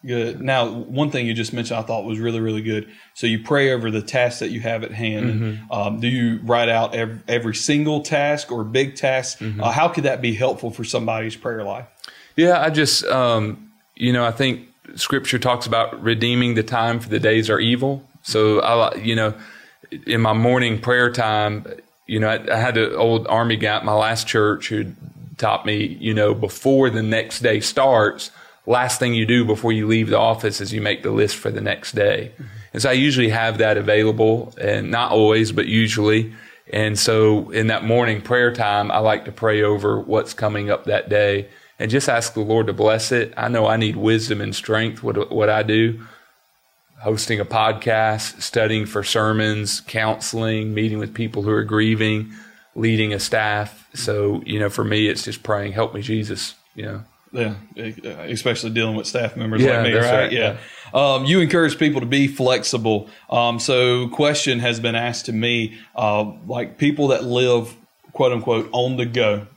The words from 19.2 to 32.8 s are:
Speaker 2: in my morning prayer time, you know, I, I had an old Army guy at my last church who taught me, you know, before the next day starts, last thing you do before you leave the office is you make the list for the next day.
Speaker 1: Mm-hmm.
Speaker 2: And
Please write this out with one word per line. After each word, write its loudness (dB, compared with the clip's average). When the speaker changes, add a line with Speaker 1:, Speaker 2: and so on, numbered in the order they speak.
Speaker 2:
in 0
my 4
morning 2
prayer 2
time, 0
you -2
know, 2
I, 0
I 0
had 0
an 2
old 2
Army 2
guy 0
at -4
my 0
last 0
church 0
who -4
taught 0
me, -2
you -2
know, 2
before 2
the -2
next -4
day 2
starts, 2
last 0
thing 0
you 0
do 4
before 0
you 0
leave 2
the 2
office 0
is -8
you -4
make -4
the -2
list 2
for -6
the -6
next -6
day. 0
Speaker 1:
Mm-hmm. -18
Speaker 2:
And -4